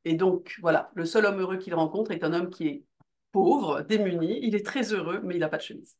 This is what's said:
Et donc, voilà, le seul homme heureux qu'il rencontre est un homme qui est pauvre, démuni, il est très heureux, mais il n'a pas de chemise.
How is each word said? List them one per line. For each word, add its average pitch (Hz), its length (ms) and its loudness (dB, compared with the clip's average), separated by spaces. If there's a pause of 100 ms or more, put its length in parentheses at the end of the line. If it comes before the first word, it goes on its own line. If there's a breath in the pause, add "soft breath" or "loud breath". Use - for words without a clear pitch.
Et 165 120 0
donc, 180 460 2
voilà, 170 340 2
le 170 100 -4
seul 208 200 4
homme 202 140 2
heureux 185 180 -2
qu'il 180 180 -6
rencontre 175 360 0
est 170 120 -4
un 160 100 0
homme 175 160 -2
qui 165 180 -4
est 143 160 -6 (480)
pauvre, 196 500 4
démuni, 185 600 0
il 220 140 0
est 202 100 -2
très 220 280 -2
heureux, 180 300 -4
mais 180 120 -4
il 175 40 -2
n'a 156 100 0
pas 156 80 -4
de - 40 -6
chemise. - 380 -16